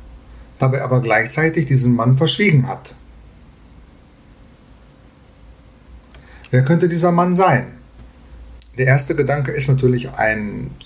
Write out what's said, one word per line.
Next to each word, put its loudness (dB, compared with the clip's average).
dabei 0
aber 0
gleichzeitig 0
diesen 2
Mann 2
verschwiegen 2
hat. -12
Wer 2
könnte 2
dieser 0
Mann 2
sein? 2
Der -2
erste 2
Gedanke -2
ist -2
natürlich 0
ein -4